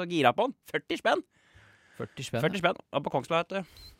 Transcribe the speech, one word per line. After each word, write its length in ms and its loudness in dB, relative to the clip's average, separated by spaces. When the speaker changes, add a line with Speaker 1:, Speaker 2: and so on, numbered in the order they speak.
Speaker 1:
så 80 -6
gira 260 6
på 140 2
den. 80 -10
Førti 260 -4
spenn! 240 2
Speaker 2:
Førti 240 -10
spenn, 180 -4
Speaker 1:
Førti 160 0
Speaker 2:
ja. 60 0
Speaker 1:
spenn. 160 -2
Jeg 160 -6
var 80 0
på 80 -2
Kongsberg, 320 0
vet 160 -6
du. 180 -16